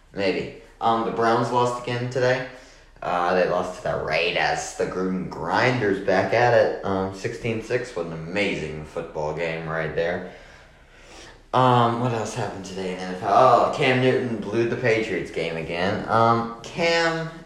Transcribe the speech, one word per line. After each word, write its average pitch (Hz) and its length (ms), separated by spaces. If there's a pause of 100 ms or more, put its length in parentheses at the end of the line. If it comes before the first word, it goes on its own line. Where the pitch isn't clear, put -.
(140)
Maybe. - 480 (180)
Um, 113 240
the - 60
Browns 117 400
lost 123 320
again 123 280
today. 127 360 (560)
Uh, 90 320
they 90 160
lost 90 260
to - 60
the 78 220
Raiders. 82 720
The 92 100
Gruden 92 420
Grinders 101 800
back 98 260
at 117 220
it. 104 300
Um, 95 300
sixteen 110 480
six. - 320
What 85 120
an 82 60
amazing 80 720
football 78 500
game 82 340
right 80 260
there. 87 360 (1200)
Um, 120 480
what 123 120
else 110 220
happened 98 300
today 92 280
in 92 80
N - 160
F 113 80
L? 101 80
Oh, - 440
Cam 127 240
Newton 117 360
blew 107 320
the 117 80
Patriots 110 560
game 82 240
again. 85 520
Um, 113 540
Cam 165 680 (180)